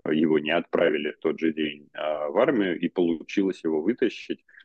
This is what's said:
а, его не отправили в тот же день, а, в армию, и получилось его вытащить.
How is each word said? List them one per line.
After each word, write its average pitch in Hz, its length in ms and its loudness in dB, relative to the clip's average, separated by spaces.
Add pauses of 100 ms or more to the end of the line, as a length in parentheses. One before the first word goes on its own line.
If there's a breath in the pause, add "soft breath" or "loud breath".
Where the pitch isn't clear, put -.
а, 78 80 0
его 78 260 4
не 76 120 -2
отправили 80 600 0
в - 80 -20
тот 76 200 -2
же 80 140 0
день, 73 400 -6
а, 76 360 -4
в 78 80 -2
армию, 107 420 2
и - 80 -2
получилось 87 760 0
его 78 180 0
вытащить. - 640 -4 (200 loud breath)